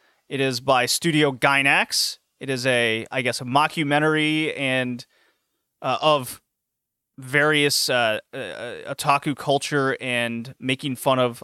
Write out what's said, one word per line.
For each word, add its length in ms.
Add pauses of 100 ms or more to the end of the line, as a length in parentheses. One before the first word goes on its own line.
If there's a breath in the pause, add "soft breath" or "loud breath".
(300)
It 100
is 220
by 240
Studio 480
Gainax. 840 (200)
It 100
is 160
a, 460
I 120
guess, 180
a 20
mockumentary 1120
and, 480 (760)
uh, 200
of 400 (760)
various, 720
uh, 300 (140)
uh, 40
uh, 560
otaku 420
culture 640
and 580
making 380
fun 240
of, 240